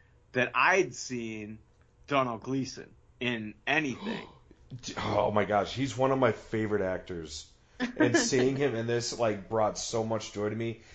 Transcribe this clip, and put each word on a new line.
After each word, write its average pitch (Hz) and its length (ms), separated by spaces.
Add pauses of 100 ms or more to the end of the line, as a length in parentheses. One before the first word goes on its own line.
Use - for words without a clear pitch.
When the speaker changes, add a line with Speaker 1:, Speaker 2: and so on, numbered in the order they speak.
(320)
Speaker 1:
that 123 240
I'd 151 400
seen 110 640 (480)
Donald 127 340
Gleason 127 480 (300)
in 113 340 (140)
anything. 156 640
Speaker 2:
<gasps> - 680
Oh 101 320
my 104 160
gosh, 98 300
he's 123 200
one 131 140
of 135 80
my 127 140
favorite 107 500
actors. 90 640 (520)
And - 200
Speaker 3:
<laughs> - 0
Speaker 2:
seeing 139 380
him 135 180
in 113 140
this, 117 320
like, 104 280
brought 107 300
so - 260
much 110 300
joy 104 160
to 107 60
me. 113 240 (160)